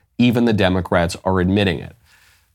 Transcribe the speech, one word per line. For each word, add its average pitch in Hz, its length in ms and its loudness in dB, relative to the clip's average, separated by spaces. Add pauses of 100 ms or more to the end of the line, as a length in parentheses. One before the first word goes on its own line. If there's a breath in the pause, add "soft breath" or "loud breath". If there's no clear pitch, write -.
(180 loud breath)
Even 120 280 2
the 113 60 2
Democrats 92 720 0
are 95 160 0
admitting 92 400 0
it. 50 160 -16 (600 soft breath)